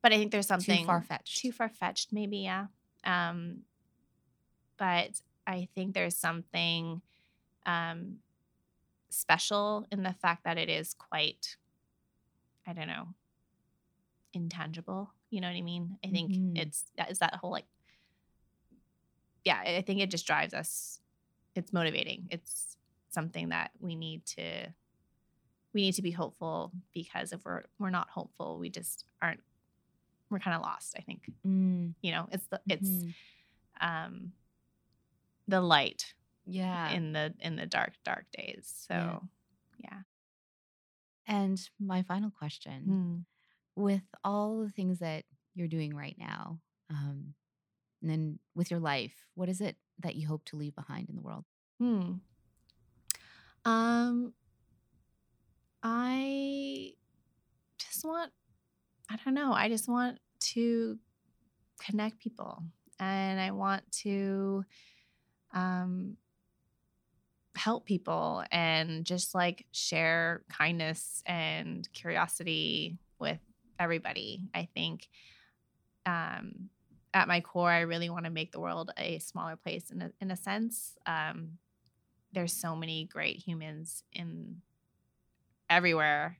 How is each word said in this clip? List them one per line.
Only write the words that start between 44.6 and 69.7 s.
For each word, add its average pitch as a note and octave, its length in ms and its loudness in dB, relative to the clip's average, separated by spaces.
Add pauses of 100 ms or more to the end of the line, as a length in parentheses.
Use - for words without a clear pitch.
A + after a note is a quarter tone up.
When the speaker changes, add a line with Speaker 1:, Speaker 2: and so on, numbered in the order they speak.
Speaker 2:
the G#3 80 -2
things F#3 280 0
that D#3+ 260 -4 (300)
you're F3 140 -2
doing D#3 260 0
right C#3+ 240 -10
now, - 400 -8 (320)
um, C#3+ 440 -6 (640)
and D#3+ 100 0
then D#3 280 0 (160)
with E3+ 160 0
your E3+ 100 0
life, C#3 540 -2
what F3+ 140 -2
is F#3 120 -2
it G3+ 160 -2 (240)
that E3 160 -4
you D3+ 100 -4
hope D3+ 200 -2
to - 100 -10
leave D3 180 -6
behind - 340 -10
in - 80 -10
the - 60 -8
world? - 220 -10 (340)
Speaker 1:
Hmm. G3+ 360 2 (1500)
Um, A#3+ 680 6 (1600)
I C#4 1080 0 (840)
just - 260 -6
want, D#4+ 280 -4 (760)
I G#3+ 160 -4
don't C4 100 2
know, C#4+ 180 4
I - 160 6
just A3+ 200 0
want B3 300 2 (220)
to A#3 580 2 (800)
connect G#3 400 -2
people, - 460 -8 (340)
and F#3+ 400 2
I F#3+ 140 2
want G3 320 0 (180)
to, G3 640 2 (880)
um, F#3 640 0 (1400)
help A#3 320 0
people E3 640 2
and D#3+ 540 2
just, F3+ 280 -2
like, F3 380 2